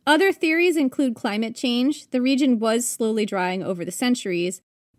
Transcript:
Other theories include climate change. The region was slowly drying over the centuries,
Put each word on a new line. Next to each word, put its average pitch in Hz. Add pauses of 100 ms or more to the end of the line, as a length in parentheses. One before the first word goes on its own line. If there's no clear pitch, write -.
Other 320
theories 330
include 262
climate 220
change. 254
The 254
region 262
was 226
slowly 220
drying 185
over 175
the 170
centuries, 185 (380)